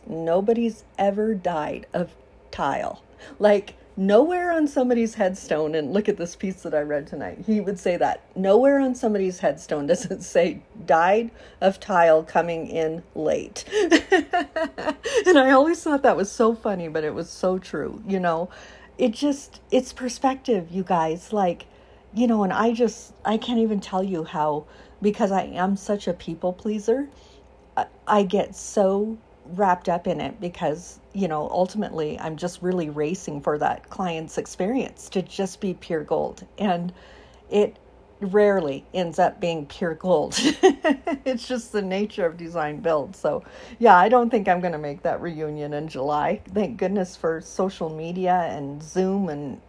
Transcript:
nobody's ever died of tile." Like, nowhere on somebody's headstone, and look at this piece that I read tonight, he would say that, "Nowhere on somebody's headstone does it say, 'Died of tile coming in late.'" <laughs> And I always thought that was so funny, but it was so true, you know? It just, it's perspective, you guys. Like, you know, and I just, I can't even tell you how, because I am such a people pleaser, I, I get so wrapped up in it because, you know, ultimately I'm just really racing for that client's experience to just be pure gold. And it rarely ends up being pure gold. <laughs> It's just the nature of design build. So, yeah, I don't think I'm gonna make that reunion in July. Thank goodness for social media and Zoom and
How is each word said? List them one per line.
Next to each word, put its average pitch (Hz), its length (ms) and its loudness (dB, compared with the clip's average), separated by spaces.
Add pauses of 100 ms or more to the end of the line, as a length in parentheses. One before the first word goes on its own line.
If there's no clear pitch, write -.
nobody's 202 800 0 (120)
ever 202 360 0
died 156 600 -4
of - 220 -4 (340)
tile." - 540 -4 (360)
Like, 202 340 4 (240)
nowhere 311 560 4
on 311 140 2
somebody's 240 480 0
headstone, 165 600 -2
and 151 160 -2
look 202 160 0
at 202 80 2
this 175 220 -8
piece 190 260 -6
that 165 100 -8
I 147 80 2
read 147 260 -4
tonight, 135 380 -10
he 214 140 2
would 190 180 -4
say 175 200 0
that, 143 240 0 (160)
"Nowhere 240 420 6
on 262 160 2
somebody's 196 440 0
headstone 151 480 -2
does 180 180 2
it - 180 -8
say, - 380 0 (240)
'Died 190 460 4 (280)
of 190 220 2
tile 165 420 6
coming 165 440 -2
in 160 360 -4 (120)
late.'" - 540 -4
<laughs> 330 1600 0
And 349 120 8
I 262 140 6
always 302 320 4
thought 285 200 0
that 214 120 6
was 196 160 -2
so 226 240 2
funny, 190 320 -4
but 156 160 -4
it 151 100 -4
was 175 160 -8
so 185 280 -2
true, - 500 -8
you 190 120 0
know? 175 300 -2 (480)
It 240 140 2
just, - 480 -4 (120)
it's - 200 2
perspective, 247 800 -2
you 190 120 -2
guys. 170 500 -2
Like, 185 320 0 (480)
you 233 120 2
know, 220 180 4
and 185 80 0
I 233 220 2
just, 226 400 -2 (100)
I 214 140 0
can't 226 220 -2
even 220 200 2
tell 185 220 -4
you 185 220 -4
how, 151 420 -2 (360)
because 208 300 2
I 190 120 0
am 175 320 -2
such 202 320 -4
a 175 60 0
people 180 400 -6
pleaser, 226 540 -2 (720)
I, - 80 0 (220)
I 208 160 4
get 190 320 -2
so 208 600 0 (280)
wrapped 180 420 0
up 170 200 -2
in 156 120 -2
it 139 220 -8
because, 175 580 -6 (140)
you 196 140 -2
know, 151 240 -4
ultimately 175 680 -2
I'm 160 160 -8
just 175 280 -8
really 180 260 -2
racing 151 520 -6
for 151 180 -2
that 135 320 -4
client's 165 480 -6
experience - 720 -6
to 190 120 -2
just 190 400 -6
be 185 140 -4
pure 160 280 -6
gold. - 440 -4 (100)
And 180 340 -2 (600)
it 208 260 2 (440)
rarely 190 720 2
ends 175 260 -2
up 175 200 2
being 165 280 -4
pure 165 260 -4
gold. 156 500 0
<laughs> - 40 4 (800)
It's 254 220 -4
just 240 240 -6
the 208 100 -2
nature 196 440 -2
of 160 120 -2
design 160 420 -4
build. 160 360 -2
So, 147 280 -2 (340)
yeah, 220 180 10
I 185 140 8
don't 240 220 4
think 202 160 0
I'm 180 140 2
gonna 170 180 -4
make 147 240 -8
that 160 180 -2
reunion 151 520 -8
in 151 140 -6
July. 147 540 -2 (120)
Thank 185 240 -2
goodness 190 380 -2
for 165 260 -4
social 190 480 -4
media 175 600 -2
and 143 320 -8
Zoom 185 480 -2
and 143 400 -8